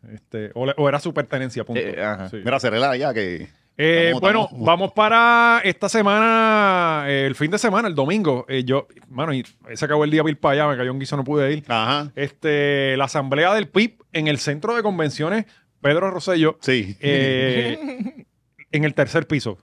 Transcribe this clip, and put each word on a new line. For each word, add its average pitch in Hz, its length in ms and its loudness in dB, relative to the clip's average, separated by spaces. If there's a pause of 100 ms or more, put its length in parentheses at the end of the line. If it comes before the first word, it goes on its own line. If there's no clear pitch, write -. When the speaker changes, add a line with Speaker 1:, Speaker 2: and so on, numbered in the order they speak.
(140)
Speaker 1:
Este, 107 400 -12
o, 123 100 -4
le, 135 140 -2
o 147 100 2
era 139 100 0
su 160 140 -6
pertenencia, 131 520 -6
punto. 120 180 -6
Speaker 2:
Eh, 92 200 -6
ajá. 98 280 -6
Speaker 1:
Sí. 110 120 -12
Speaker 3:
Mira, 123 160 -2
Cerela 127 380 0
ya 139 160 -2
que 90 360 -4 (280)
Speaker 1:
Eh, 165 300 2
Speaker 3:
estamos, 131 160 0
Speaker 1:
bueno, 208 220 2
Speaker 3:
estamos. 120 220 -8
Speaker 1:
vamos 175 280 2
para 233 680 4
esta 190 280 -2
semana, 208 1160 2
eh, 139 180 0
el 135 80 -2
fin 156 160 -2
de 202 80 -2
semana, 220 300 0
el 170 60 -6
domingo. 143 540 0
Eh, 131 160 -2
yo, 131 220 0 (240)
mano, 139 240 -4
y 120 100 -4 (300)
se 131 100 -6
acabó 151 200 2
el 147 60 0
día 156 120 4
para 156 80 0
ir 147 100 -6
para 147 140 2
allá, 151 140 2
me 139 100 -2
cayó 127 140 -2
un 135 60 -6
guiso, 135 180 -6
no 139 80 -4
pude 143 280 0
ir. 151 160 -6
Speaker 3:
Ajá. 127 460 0
Speaker 1:
Este, 143 840 0
la 139 80 2
asamblea 143 500 0
del 208 140 -2
pip 214 320 0 (120)
en 156 160 -2
el 147 100 0
centro 151 360 -4
de 233 80 -2
convenciones, 180 640 -2 (340)
Pedro 165 300 2
Rosselló. 165 500 0
Speaker 3:
Sí. 104 400 0
Speaker 1:
Eh, 135 1200 -2 (160)
Speaker 3:
<laughs> - 320 -20
Speaker 1:
en 151 120 0
el 147 100 -2
tercer 147 320 0
piso 120 360 -4